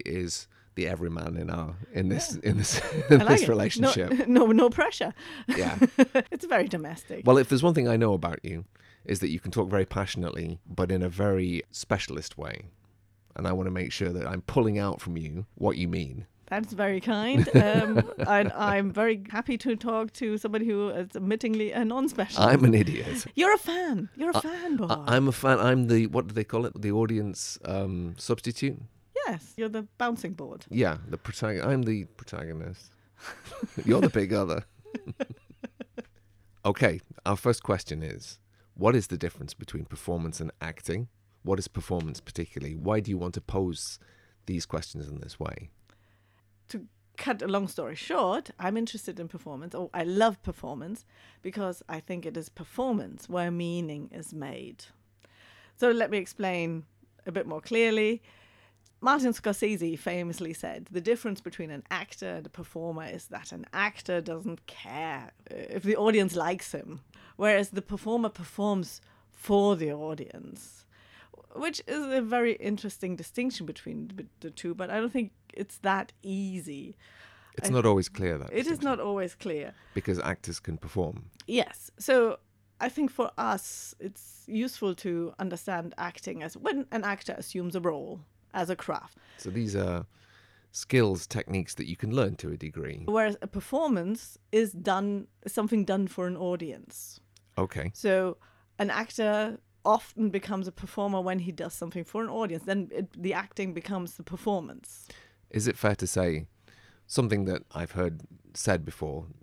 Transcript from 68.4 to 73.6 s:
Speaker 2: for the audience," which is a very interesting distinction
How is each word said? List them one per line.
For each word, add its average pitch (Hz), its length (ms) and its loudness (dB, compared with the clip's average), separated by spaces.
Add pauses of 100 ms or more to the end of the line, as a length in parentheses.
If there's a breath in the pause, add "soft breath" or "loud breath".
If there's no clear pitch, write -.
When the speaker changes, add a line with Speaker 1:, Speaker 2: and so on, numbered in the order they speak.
Speaker 2:
for 202 460 2
the 160 160 -2
audience," - 920 -10 (680 soft breath)
which 311 320 -4
is 302 160 -4 (120)
a 262 80 2
very 233 320 2
interesting 196 640 -4
distinction 240 480 -4